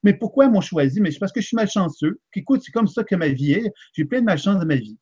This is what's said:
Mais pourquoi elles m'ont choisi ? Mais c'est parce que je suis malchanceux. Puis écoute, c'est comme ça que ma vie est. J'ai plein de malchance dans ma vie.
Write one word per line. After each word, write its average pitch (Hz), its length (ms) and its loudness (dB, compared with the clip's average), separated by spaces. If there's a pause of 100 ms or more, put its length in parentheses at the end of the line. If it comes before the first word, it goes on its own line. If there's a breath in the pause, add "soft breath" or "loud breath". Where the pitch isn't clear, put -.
Mais 202 100 6
pourquoi 269 320 2
elles 247 60 4
m'ont 196 100 4
choisi ? 147 400 0
Mais 175 80 2
c'est 147 100 -8
parce 190 120 -4
que 233 100 -4
je - 60 -6
suis - 80 -4
malchanceux. 196 640 -2 (100)
Puis 185 120 -8
écoute, 262 220 0
c'est - 100 -20
comme 226 140 0
ça 220 180 -4
que 190 100 -2
ma 165 140 0
vie 139 240 0
est. 214 180 -2 (220 soft breath)
J'ai 156 100 -4
plein 240 160 -2
de 240 60 2
malchance 196 340 0
dans 165 60 -2
ma 151 100 0
vie. 110 260 -6